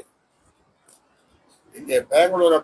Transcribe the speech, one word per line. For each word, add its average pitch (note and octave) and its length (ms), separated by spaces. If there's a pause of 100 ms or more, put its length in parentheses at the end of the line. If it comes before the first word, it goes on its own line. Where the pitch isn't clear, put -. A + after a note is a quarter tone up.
(1700)
இங்க - 260 (120)
பெங்களூரை E3+ 520